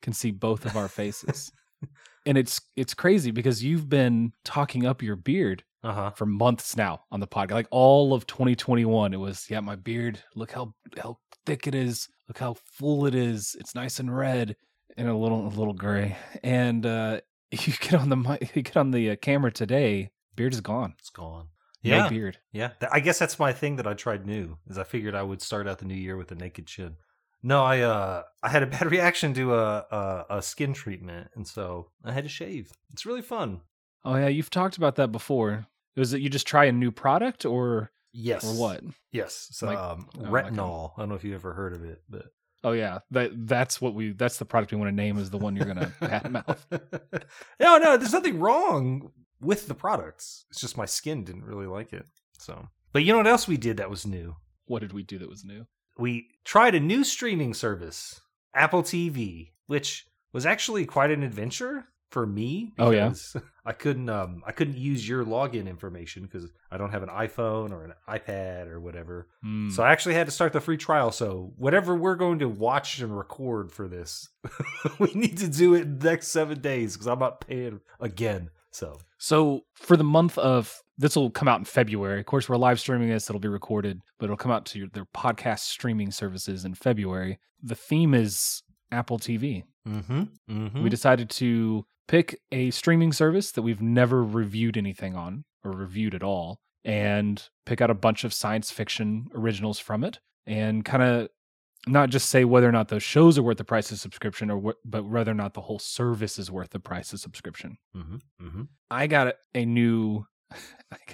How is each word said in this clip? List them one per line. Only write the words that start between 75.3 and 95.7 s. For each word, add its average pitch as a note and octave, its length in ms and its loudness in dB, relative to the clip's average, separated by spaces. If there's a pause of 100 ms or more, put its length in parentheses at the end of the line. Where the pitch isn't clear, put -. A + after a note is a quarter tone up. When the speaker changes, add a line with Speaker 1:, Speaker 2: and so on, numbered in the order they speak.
Speaker 2:
to F#3+ 100 -2
do E3+ 260 6
it E3+ 80 6
in D3 160 -6
the D#3 120 2
next E3+ 180 -2
seven D3+ 320 -2
days A#2+ 360 -2
'cause G2+ 120 -16
I'm A#2+ 100 0
not B2+ 220 -2
paying B2 400 -8 (200)
again. G2 500 -4 (200)
So. D2 280 -12 (200)
Speaker 1:
So D3+ 460 2 (100)
for - 220 6
the D#3 80 4
month D#3+ 340 6
of, B2+ 440 2 (160)
this C#3+ 180 2
will C3+ 140 4
come - 180 2
out A#2 100 6
in F#2 60 -8
February. G2+ 560 0
Of G#2+ 60 -10
course, C3+ 220 0
we're B2+ 100 2
live B2 200 6
streaming A#2+ 300 0
this. A2 200 -2
It'll G#2 120 -6
be G#2+ 80 -2
recorded, G2+ 520 -2 (180)
but A2 80 -4
it'll G2+ 100 -4
come B2 160 -2
out G#2+ 140 0
to - 120 -12
your, G2 100 -10
their F#2+ 180 -10
podcast A2+ 540 -2
streaming G#2+ 500 -2
services F#2+ 540 -6
in F#2 100 -8
February. F#2+ 640 -2 (240)
The A2+ 120 -8
theme D3+ 400 4
is G#2+ 480 0 (300)
Apple A#2+ 260 -2
T A#2 200 -4
V. A2 260 -4 (240)
Speaker 2:
Mm-hmm. A2 340 -2 (280)
Mm-hmm. A2 320 -4
Speaker 1:
We A#2 80 4
decided A#2+ 400 4
to A2+ 540 0 (240)
pick E3 300 4 (140)
a B2+ 180 0
streaming E3 420 4
service D#3+ 400 2
that A#2 100 -2
we've A2+ 200 -2
never A#2+ 400 4
reviewed A2 540 0
anything G2 400 -4
on F2+ 280 -10 (200)
or G2 80 -6